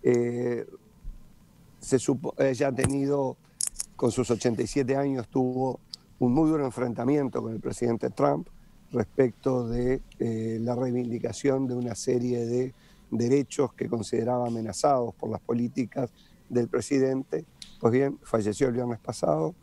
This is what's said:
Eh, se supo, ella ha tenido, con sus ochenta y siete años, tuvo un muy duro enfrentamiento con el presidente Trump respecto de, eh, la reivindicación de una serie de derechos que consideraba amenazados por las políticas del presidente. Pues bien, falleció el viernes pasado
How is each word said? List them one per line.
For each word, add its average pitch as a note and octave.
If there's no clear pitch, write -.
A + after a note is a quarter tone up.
Eh, A#2+
se -
supo, C#3
ella C3+
ha C3+
tenido, C#3
con B2
sus A#2+
ochenta A#2
y A#2
siete C3+
años, C3+
tuvo B2+
un B2
muy D#3
duro D#3
enfrentamiento B2
con A2+
el A2+
presidente A#2+
Trump C#3+
respecto B2
de, B2
eh, A2+
la A#2+
reivindicación B2
de B2
una A#2+
serie B2
de B2+
derechos B2
que -
consideraba A#2+
amenazados A#2
por -
las A2
políticas A#2+
del A#2+
presidente. C3+
Pues A2+
bien, C#3
falleció G#2+
el A#2+
viernes A#2+
pasado D#3